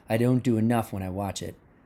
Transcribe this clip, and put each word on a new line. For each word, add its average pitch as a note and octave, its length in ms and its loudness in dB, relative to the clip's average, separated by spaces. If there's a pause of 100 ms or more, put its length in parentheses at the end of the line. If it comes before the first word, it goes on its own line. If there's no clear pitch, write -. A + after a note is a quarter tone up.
I A2+ 100 2
don't B2 260 4
do A#2 140 2
enough A2+ 360 2
when G2 80 -6
I F#2 80 -6
watch F#2+ 320 -6
it. F#2 140 -10 (300)